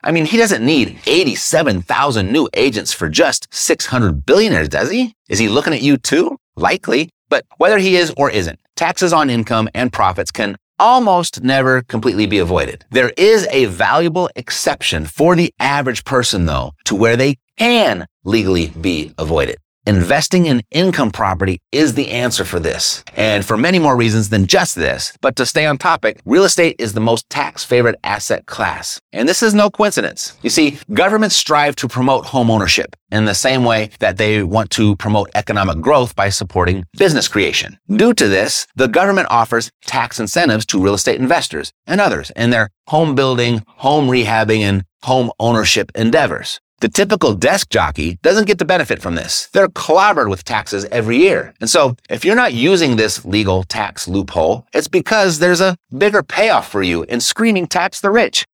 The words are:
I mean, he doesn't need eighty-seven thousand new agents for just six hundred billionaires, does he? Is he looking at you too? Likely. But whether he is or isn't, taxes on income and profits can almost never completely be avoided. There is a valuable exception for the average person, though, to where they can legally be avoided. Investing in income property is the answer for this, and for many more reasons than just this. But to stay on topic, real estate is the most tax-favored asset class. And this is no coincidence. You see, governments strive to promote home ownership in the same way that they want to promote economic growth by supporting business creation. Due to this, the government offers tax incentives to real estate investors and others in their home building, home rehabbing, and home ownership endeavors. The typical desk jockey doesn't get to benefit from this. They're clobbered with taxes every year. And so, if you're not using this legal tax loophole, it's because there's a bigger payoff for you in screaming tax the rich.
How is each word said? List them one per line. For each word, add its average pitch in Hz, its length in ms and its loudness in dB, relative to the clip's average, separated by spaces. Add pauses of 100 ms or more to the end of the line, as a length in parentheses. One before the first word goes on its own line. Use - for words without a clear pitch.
I - 80 0
mean, 165 140 2
he 214 120 0
doesn't 190 280 2
need 123 400 0
eighty-seven 135 760 0
thousand 110 480 -2
new 143 240 0
agents 107 360 0
for - 160 -4
just 131 460 0
six - 320 -2
hundred 92 400 -2
billionaires, 151 420 2
does 90 220 -2
he? 233 240 -2 (160)
Is 104 80 -4
he 110 100 0
looking 143 260 0
at 120 100 -4
you 143 140 2
too? 190 380 -2 (200)
Likely. 95 560 -2 (180)
But 135 160 0 (120)
whether 202 200 4
he 185 200 2
is 170 200 2
or 139 140 0
isn't, 90 280 -4 (160)
taxes 175 380 -2
on 151 160 2
income 113 460 -2
and 120 180 -4
profits 95 380 -2
can 101 260 -6 (220)
almost 208 640 2
never 131 400 2
completely 110 420 0
be 101 140 0
avoided. 85 500 -2
There 123 260 2
is 202 360 4
a 131 140 4
valuable 147 680 0
exception - 720 -4
for 160 300 2
the 170 240 0
average 131 440 -2
person, 120 420 0
though, 67 260 -4 (140)
to - 100 -2
where 117 200 4
they 135 220 0 (200)
can 202 480 2 (180)
legally 92 440 0 (120)
be 82 380 -4
avoided. 76 400 -2 (280)
Investing 131 600 2
in 127 160 0 (100)
income 156 380 0
property 95 500 -2 (120)
is 143 240 2
the 139 140 -4
answer 117 360 -2
for 87 140 -4
this, - 440 -4 (120)
and 104 280 0
for 110 140 -2
many 175 220 2
more 143 180 2
reasons 110 320 2
than 98 160 2
just 180 300 0
this. 69 440 -4
But 131 180 -2
to - 80 0
stay 156 200 0
on 147 120 0
topic, - 480 -2
real 170 180 4
estate 170 340 2
is 107 160 -4
the 113 60 -4
most 113 300 0
tax-favored 123 720 0
asset - 420 -6
class. - 560 -6 (120)
And 117 140 0
this 180 140 0
is 220 140 2
no 208 140 4
coincidence. - 760 -4
You 120 80 -2
see, 147 260 0 (160)
governments 202 420 0
strive 147 420 0
to 135 100 -6
promote 127 380 0
home 120 260 0
ownership 101 440 0 (160)
in 107 140 0
the 104 80 0
same 131 300 0
way 110 260 0 (100)
that 98 180 0
they 107 260 2
want 98 280 -2
to 104 260 2
promote 104 360 -2
economic 98 480 -2
growth 127 340 2
by 98 140 0
supporting 92 560 -2 (120)
business 151 300 2
creation. - 520 -2 (100)
Due 202 240 4
to 123 140 2
this, 98 480 0
the 127 120 2
government 185 440 2
offers 117 400 0 (140)
tax 117 340 -4
incentives 113 480 0
to 95 140 0
real 98 120 2
estate 101 260 0
investors 127 540 -2 (140)
and 180 120 -2
others 107 360 -2
in 117 160 0
their 113 180 0 (180)
home 156 280 0
building, 120 500 0
home 143 420 0
rehabbing, 110 520 2
and 98 240 0 (180)
home 127 380 0
ownership 110 560 0
endeavors. 113 640 -2 (220)
The 113 60 0
typical 190 460 0
desk 135 380 0
jockey 82 500 -2
doesn't 196 260 2
get 202 120 2
to 180 40 0
benefit 147 380 -2
from 87 140 -6
this. - 320 -6
They're - 200 2
clobbered 170 600 2
with 95 160 -6
taxes 104 400 -6
every 117 320 -2
year. 170 420 2
And 113 100 -6
so, 135 280 2 (120)
if 117 140 -6
you're 202 140 2
not 233 160 0
using 143 420 2
this 110 300 0
legal 95 380 0
tax 104 440 -8
loophole, 95 640 -2
it's - 160 -2
because 185 520 0
there's 175 200 2
a 185 160 2 (220)
bigger 208 260 2
payoff 190 460 0
for 101 120 -4
you 85 220 0
in 120 160 -4
screaming 202 480 0
tax 180 320 -4
the 202 100 0
rich. - 440 0